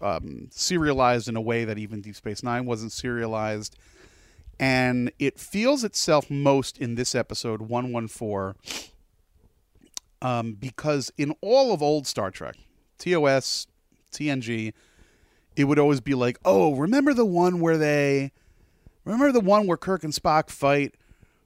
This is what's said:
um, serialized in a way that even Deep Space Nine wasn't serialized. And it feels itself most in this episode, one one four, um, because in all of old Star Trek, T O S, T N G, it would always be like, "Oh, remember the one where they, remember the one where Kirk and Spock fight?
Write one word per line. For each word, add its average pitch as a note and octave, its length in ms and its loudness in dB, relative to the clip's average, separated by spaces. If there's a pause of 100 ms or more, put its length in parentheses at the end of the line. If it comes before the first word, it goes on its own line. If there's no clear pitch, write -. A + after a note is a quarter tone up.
um, D#2+ 480 -6
serialized C3 800 0
in A#2 80 -4
a A2+ 40 -2
way A#2 240 -2
that G#2+ 140 -4
even G#2+ 220 -10
Deep G#2 160 -14
Space - 260 -10
Nine B2 220 -4
wasn't A2+ 280 -6
serialized. A2 840 -6 (800)
And B2+ 600 2
it C#3 200 -2
feels A#3+ 460 0
itself D#3 460 0
most C#3 480 2
in A#2 160 -4
this B2 200 -4
episode, A2+ 480 -4
one A#2+ 300 -4
one A#2 160 -6
four, G2 480 -6 (1700)
um, A#2 320 -4
because C3 640 -6
in D3 240 -2
all B3 320 2
of D#3 100 -2
old D3 240 0
Star G2 240 -4
Trek, B1+ 260 -12 (420)
T F3 180 -2
O D3+ 80 2
S, C3+ 420 0 (440)
T D3 180 -6
N C#3 120 -2
G, A2+ 320 -4 (840)
it C#3+ 80 4
would C#3+ 140 4
always C#3+ 220 4
be C#3 140 -2
like, B2 300 0
"Oh, F3+ 300 6
remember C4 400 2
the A#3 120 4
one F3+ 340 2
where E3 180 4
they, C#3+ 540 2 (720)
remember C4 280 2
the A#3+ 80 4
one G3+ 260 4
where E3+ 100 2
Kirk F#3 280 -2
and D3+ 80 -6
Spock D#3 380 2
fight? C#3+ 440 0 (520)